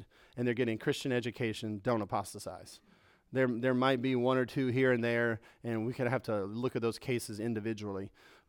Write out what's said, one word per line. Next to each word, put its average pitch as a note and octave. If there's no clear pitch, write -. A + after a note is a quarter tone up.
and B2
they're A#2+
getting A2+
Christian C#3
education A2+
don't A2+
apostatize. G2+
There, C3
there B2
might B2+
be C3
one B2+
or B2+
two C3
here C3
and A#2
there, A#2
and A2+
we B2
could A#2+
have B2
to G2+
look A#2
at A2+
those A2+
cases A2+
individually. G#2